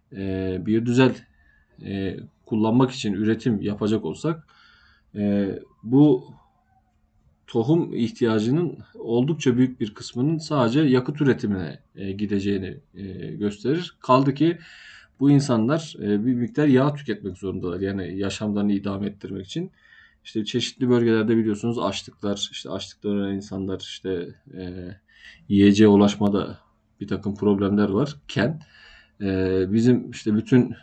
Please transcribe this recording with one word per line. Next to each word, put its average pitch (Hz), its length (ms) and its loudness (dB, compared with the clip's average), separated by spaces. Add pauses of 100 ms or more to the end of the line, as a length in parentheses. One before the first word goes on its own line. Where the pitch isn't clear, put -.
(160)
e, 95 500 -4
biyodizel, 120 480 4 (680)
e, 98 340 -6 (300)
kullanmak 120 440 2
için 107 220 -6
üretim 107 480 0
yapacak 104 440 -2
olsak, 156 420 -6 (680)
e, 101 400 0 (280)
bu 135 420 4 (1200)
tohum 139 480 0
ihtiyacının 117 840 0 (160)
oldukça 123 640 0
büyük 127 240 0
bir 104 140 -6
kısmının 151 440 -4
sadece 135 420 0
yakıt 143 400 2
üretimine, 104 580 0 (160)
e, 98 180 -8
gideceğini, 98 680 -4 (140)
e, 90 400 -12
gösterir. 120 640 -4
Kaldı 135 340 2
ki 165 240 0 (640)
bu 139 100 4
insanlar, 135 720 2
e, 104 240 0
bir 127 80 2
miktar 120 320 0
yağ 139 280 4
tüketmek 101 440 -8
zorundalar. 92 420 -6
Yani 95 380 -4
yaşamlarını 101 540 -2
idame 101 340 -4
ettirmek 98 400 -10
için. 180 240 -8 (540)
İşte 110 200 -6
çeşitli 123 440 -4
bölgelerde 113 480 2
biliyorsunuz 110 420 -2
açlıklar, - 760 -6
işte - 180 -14
açlıktan - 420 -8
ölen 98 220 -4
insanlar, 98 460 -8
işte, 90 480 -8 (260)
e, 90 340 -12 (600)
yiyeceğe 101 400 8
ulaşmada 101 720 4 (420)
bir 104 80 -10
takım 98 260 -6
problemler 101 540 2
varken, 127 720 -4 (600)
e, 95 520 0
bizim 117 380 4
işte 110 240 -4
bütün, 113 480 2